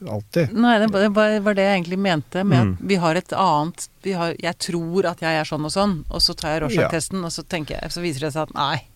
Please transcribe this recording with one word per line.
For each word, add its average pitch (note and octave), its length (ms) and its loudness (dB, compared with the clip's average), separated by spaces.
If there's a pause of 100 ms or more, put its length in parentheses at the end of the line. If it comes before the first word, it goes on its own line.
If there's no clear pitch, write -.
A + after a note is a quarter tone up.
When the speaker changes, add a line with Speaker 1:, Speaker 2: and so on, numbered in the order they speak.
(100)
Speaker 1:
alltid. A2+ 420 -2
Speaker 2:
Nei, A#3 280 4
det A3 100 2
var, G3 100 2
det G#3 140 4
var, G#3+ 260 4
var G#3 140 2
det F#3+ 80 2
jeg G3 220 2
egentlig F3+ 140 -4
mente F#3 460 0
med E3 140 6
at A2+ 80 4
Speaker 3:
Mm. F#2 100 0 (120)
Speaker 2:
vi G3 80 2
har E3 180 2
et F3+ 180 -4
annet, E3 560 0 (140)
vi G3 100 -4
har, E3+ 280 -2
jeg F3 180 -6
tror F3 480 -2
at E3+ 140 -4
jeg D#3+ 200 0
er D3+ 40 -2
sånn D3+ 200 -4
og D3+ 60 -4
sånn, F#3+ 400 0
og E3 100 -2
så F3 160 2
tar D#3 220 -2
jeg D#3 40 -2
Rorschach-testen, F3+ 580 0
Speaker 1:
Ja. E3+ 60 -4
Speaker 2:
og E3 60 -6
så E3 160 -8
tenker D#3 320 -6
jeg, D#3+ 100 -8
så E3+ 120 -6
viser D3+ 180 -4
det D3+ 120 -2
seg D#3 100 -2
at D3 120 -8
nei, D3 280 -2 (140)